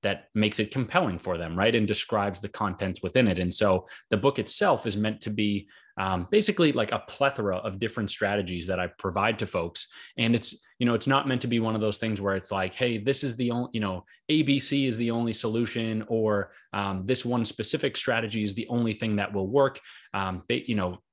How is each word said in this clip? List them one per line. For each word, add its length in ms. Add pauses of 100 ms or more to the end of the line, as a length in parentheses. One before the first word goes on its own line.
that 320
makes 240
it 120
compelling 480
for 180
them," 200
right? 180
And 120
describes 540
the 80
contents 540
within 240
it. 120
And 140
so 340 (220)
the 80
book 220
itself 460
is 100
meant 260
to 100
be, 360 (300)
um, 320
basically, 440
like, 180
a 160
plethora 500
of 220
different 320
strategies 560
that 120
I 80 (120)
provide 400
to 80
folks. 400 (300)
And 180
it's, 260 (160)
you 80
know, 80
it's 140
not 200
meant 140
to 60
be 120
one 140
of 80
those 160
things 240
where 140
it's 160
like, 240
"Hey, 240
this 240
is 140
the 120
only, 240
you 60
know, 260 (240)
A 140
B 160
C 260
is 120
the 120
only 240
solution," 720
or, 440 (220)
um, 320
"This 200
one 180
specific 540
strategy 460
is 100
the 140
only 260
thing 220
that 180
will 140
work." 320 (340)
Um, 340
ba-, 220
you 60
know 240 (140)